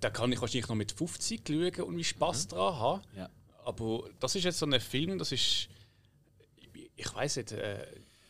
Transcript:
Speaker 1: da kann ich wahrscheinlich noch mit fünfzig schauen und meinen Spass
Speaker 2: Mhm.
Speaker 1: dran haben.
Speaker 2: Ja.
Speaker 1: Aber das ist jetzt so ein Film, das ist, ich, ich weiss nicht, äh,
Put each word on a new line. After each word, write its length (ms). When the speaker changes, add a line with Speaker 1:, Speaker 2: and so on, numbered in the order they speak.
Speaker 1:
da 100
kann 220
ich 100
wahrscheinlich 260
noch 80
mit 160
fünfzig 560
schauen 400
und 60
meinen 100
Spass 400
Speaker 2:
Mhm. 60
Speaker 1:
dran 280
haben. 240
Speaker 2:
Ja. 140
Speaker 1:
Aber 400
das 140
ist 100
jetzt 140
so 80
ein 140
Film, 380
das 140
ist, 360
ich, 200
ich 200
weiss 220
nicht, 160
äh, 340